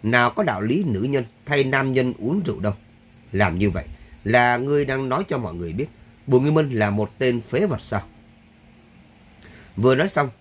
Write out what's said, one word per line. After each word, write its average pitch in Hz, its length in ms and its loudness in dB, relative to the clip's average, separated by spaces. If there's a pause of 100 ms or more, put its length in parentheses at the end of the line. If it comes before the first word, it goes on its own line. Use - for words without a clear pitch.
Nào 120 280 4
có 214 120 -4
đạo 113 180 0
lý 131 260 0
nữ 104 160 -2
nhân 131 220 -2 (220)
thay 143 180 2
nam 135 280 0
nhân 127 260 0
uống 160 240 -2
rượu - 180 -4
đâu. 101 140 -2 (580)
Làm 95 260 2
như 101 120 2
vậy 87 140 -6 (400)
là 120 320 4
ngươi 143 280 0
đang 135 240 -4
nói 147 200 -2
cho 139 100 -2
mọi 92 160 -6
người 85 180 -8
biết 120 140 -4 (400)
Bùi 127 140 4
Nguyên 151 140 2
Minh 151 160 2
là 104 200 0
một 104 280 -2
tên 123 220 0
phế 135 260 -2
vật 123 140 -2
sao?" - 220 -6 (1700)
Vừa 127 180 4
nói 160 140 2
xong 143 220 0 (100)